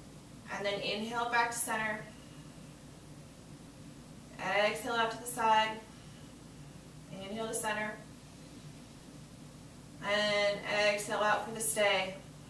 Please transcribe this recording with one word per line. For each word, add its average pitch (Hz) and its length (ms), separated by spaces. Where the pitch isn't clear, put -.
And 196 140
then 202 140
inhale 233 500
back 233 220
to - 60
center. 220 420
Exhale 220 540
out 226 180
to - 60
the 240 80
side. 220 520
Inhale 202 340
to 233 80
center. 214 400
And 208 540
exhale 208 320
out 208 280
for 220 60
the 220 60
stay. 202 540